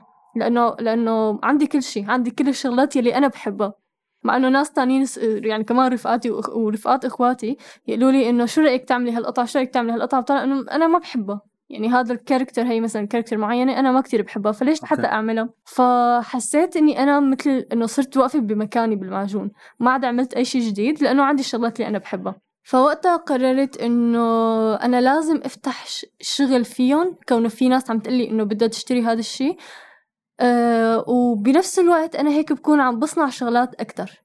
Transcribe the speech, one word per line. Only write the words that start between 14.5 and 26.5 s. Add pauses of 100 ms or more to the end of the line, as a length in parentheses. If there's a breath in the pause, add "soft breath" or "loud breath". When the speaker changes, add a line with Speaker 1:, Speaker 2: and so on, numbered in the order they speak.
Speaker 1:
فليش
Speaker 2:
أوكي.
Speaker 1:
حتى
أعملها؟ (160)
فحسيت
إني
أنا
مثل
إنه
صرت
واقفة
بمكاني
بالمعجون، (280 soft breath)
ما
عاد
عملت
أي
شيء
جديد
لأنه
عندي
الشغلات
اللي
أنا
بحبها. (280)
فوقتها
قررت
إنه (560)
أنا
لازم
أفتح
ش-، (160)
شغل